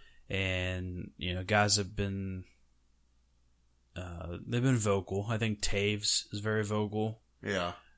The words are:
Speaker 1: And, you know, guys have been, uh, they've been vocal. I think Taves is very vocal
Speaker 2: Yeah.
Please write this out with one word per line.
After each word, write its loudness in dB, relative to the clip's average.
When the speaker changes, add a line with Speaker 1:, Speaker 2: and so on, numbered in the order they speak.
Speaker 1:
And, -2
you -2
know, -4
guys 4
have 0
been, -2
uh, -8
they've 0
been 6
vocal. 2
I 0
think -2
Taves 2
is -4
very 0
vocal -2
Speaker 2:
Yeah. 0